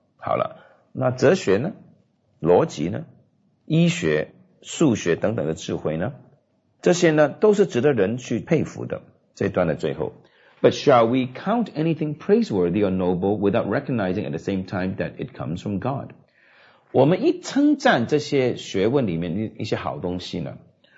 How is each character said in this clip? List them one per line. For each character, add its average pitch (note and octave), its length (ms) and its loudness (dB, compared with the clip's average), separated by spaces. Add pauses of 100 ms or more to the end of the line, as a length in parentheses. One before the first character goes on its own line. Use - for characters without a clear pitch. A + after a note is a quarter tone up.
(160)
好 - 200 -2
了， - 200 -4 (360)
那 B2+ 180 -2
哲 C#3+ 240 4
学 F#3+ 240 2
呢？ F3 140 -6 (680)
逻 F2+ 240 4
辑 D#2+ 240 -4
呢？ - 160 -8 (640)
医 E3 220 2
学、 D2+ 440 -2 (300)
数 C3+ 340 2
学 E2 200 0
等 G#2 200 -2
等 D2 100 -4
的 D#2+ 60 -2
智 F2 220 -8
慧 D#2+ 240 -4
呢？ G#2 160 -6 (680)
这 F3+ 140 4
些 E3+ 160 4
呢， D3+ 180 4
都 - 240 4
是 G3 140 4
值 A#2+ 160 -2
得 D3 100 4
人 A2+ 240 0
去 B2 240 -4
佩 C#3 240 0
服 - 220 -8
的。 - 160 -8 (320)
这 G2+ 160 -2
段 F#2 160 2
的 E2 80 2
最 D2 200 -4
后， C#2+ 180 -6 (480)
“But A#2+ 120 6
shall B2 340 4
we B2 260 -2
count G#3+ 400 -4
anything D3+ 440 -4
praiseworthy G#2 680 2
or F#2+ 60 2
noble F#2 460 0
without G2+ 300 0
recognizing A2+ 600 -2
at C2+ 40 -6
the D#2 80 -6
same F#2+ 260 -4
time F#2+ 320 -4
that D#2+ 200 -6
it - 200 -10
comes D2+ 240 -8
from G2+ 180 -6
God?” B2+ 320 -6 (800)
我 B2+ 140 6
们 F#3 180 2
一 E4+ 160 0
称 D4 360 2
赞 E3+ 300 2
这 D3+ 120 0
些 C3 360 0
学 - 320 -2
问 B2+ 200 2
里 E2+ 100 -2
面 E2+ 200 -4
一， G#2+ 260 -6
一 - 20 -6
些 A2 120 -4
好 C#2+ 220 -6
东 F2+ 220 -6
西 - 180 -8
呢， C#2+ 200 -10 (400)